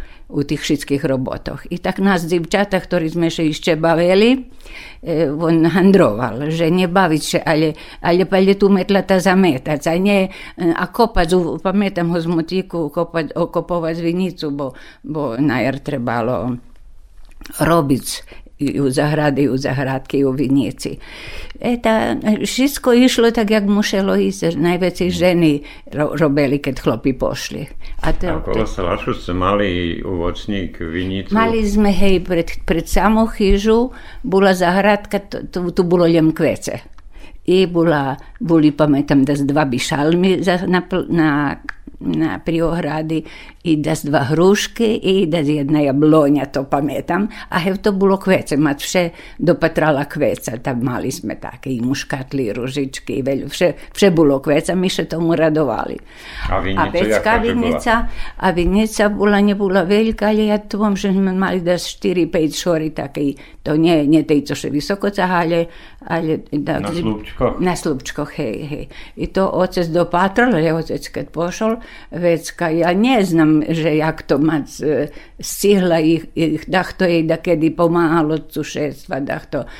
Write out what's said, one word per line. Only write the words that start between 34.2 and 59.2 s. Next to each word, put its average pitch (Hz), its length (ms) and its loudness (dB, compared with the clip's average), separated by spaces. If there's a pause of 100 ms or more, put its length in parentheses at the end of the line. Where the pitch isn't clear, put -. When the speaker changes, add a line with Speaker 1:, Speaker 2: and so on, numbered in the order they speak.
Speaker 1:
bola 190 320 4
zahradka, 196 720 2
to, - 240 -10
tu, - 80 -6 (160)
tu 190 80 2
bolo 175 240 4
len 160 240 4
kvece. - 560 -2 (640)
I 185 160 4
bola, 165 480 2 (240)
boli, 165 320 4
pamätám, 143 560 4
das 143 160 0
dva 143 240 2
bišalmy 156 720 2
za, 175 320 0
na 180 160 0
pl-, 170 240 -2
na, 147 480 0 (400)
na, 156 400 -2
pri 165 240 -2
ohrady, 160 640 -2 (360)
i 160 160 0
das 151 240 -2
dva 143 320 2
hrušky, 208 640 2
i 190 320 0
das 156 160 0
jedna 147 400 2
jabloňa, 143 640 4
to 135 160 -4
pamätám. 151 640 -2 (240)
A 180 80 0
hev 190 160 -2
to 202 160 0
bolo 196 240 2
kvece, 185 400 0
mať 143 240 2
vše 185 200 0 (360)
dopatrala 156 720 2
kveca. 120 480 -2
Tam 127 240 -4
mali 123 320 -4
sme - 240 -10
také - 320 -12
i 127 80 -4
muškatly, 131 720 -4
i 104 80 -4
ružičky, 135 560 -6
i 131 80 -4
veľ-, 135 240 -2
vše, - 480 -4
vše 202 160 4
bolo 147 320 4
kveca, 151 320 0
my 180 160 0
sa 165 160 -4
tomu 165 320 0
radovali. 151 560 0 (560)
Speaker 2:
A 95 80 0
vinica, 92 240 -2
Speaker 1:
A - 80 2
vecka 107 320 0
Speaker 2:
jaká, 214 160 2
že - 0 -
bola? 220 160 0
Speaker 1:
vinica, 233 400 0 (400)
a - 160 -2
vinica 190 540 2 (100)
bola, 202 240 2